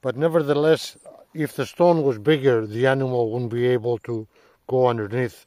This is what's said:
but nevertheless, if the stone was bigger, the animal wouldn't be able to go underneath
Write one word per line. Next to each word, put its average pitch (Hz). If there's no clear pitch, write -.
but 127
nevertheless, 151
if 156
the 139
stone 170
was 135
bigger, 127
the 110
animal 127
wouldn't 120
be 120
able 120
to 113
go 127
underneath 117